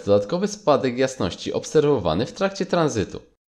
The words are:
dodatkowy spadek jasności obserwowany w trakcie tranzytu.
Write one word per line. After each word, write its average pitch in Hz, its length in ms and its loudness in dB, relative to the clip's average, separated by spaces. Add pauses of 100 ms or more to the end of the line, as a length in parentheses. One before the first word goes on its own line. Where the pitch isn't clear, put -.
dodatkowy 104 420 2
spadek 131 500 0
jasności - 560 -2
obserwowany 110 720 2
w - 80 -10
trakcie 196 320 -4
tranzytu. 147 540 0 (340)